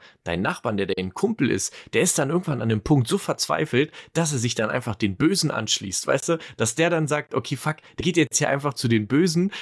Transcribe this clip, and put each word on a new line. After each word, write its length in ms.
deinen 200
Nachbarn, 340
der 80
dein 300
Kumpel 340
ist, 240
der 100
ist 160
dann 100
irgendwann 320
an 80
dem 120
Punkt 260
so 100
verzweifelt, 720
dass 180
er 60
sich 160
dann 160
einfach 240
den 220
Bösen 340
anschließt, 560
weißt 240
du? 80
Dass 180
der 160
dann 160
sagt, 260
okay, 220
fuck, 220
der 60
geht 140
jetzt 200
hier 120
einfach 260
zu 120
den 200
Bösen 440